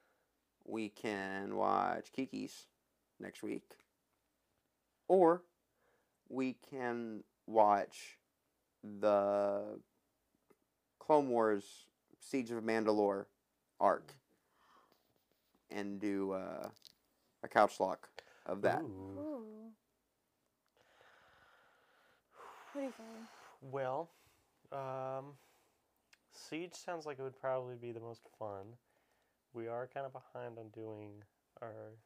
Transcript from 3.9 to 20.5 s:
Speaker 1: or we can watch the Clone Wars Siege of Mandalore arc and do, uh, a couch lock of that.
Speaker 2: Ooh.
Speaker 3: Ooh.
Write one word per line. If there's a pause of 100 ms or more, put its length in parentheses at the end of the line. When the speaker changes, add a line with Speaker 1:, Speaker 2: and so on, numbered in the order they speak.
Speaker 1:
or (840)
we (140)
can (220)
watch (840)
the (1200)
Clone
Wars (560)
Siege
of
Mandalore (540)
arc (1600)
and
do,
uh, (760)
a
couch
lock (380)
of
that.
Speaker 2:
Ooh.
Speaker 3:
Ooh. (3000)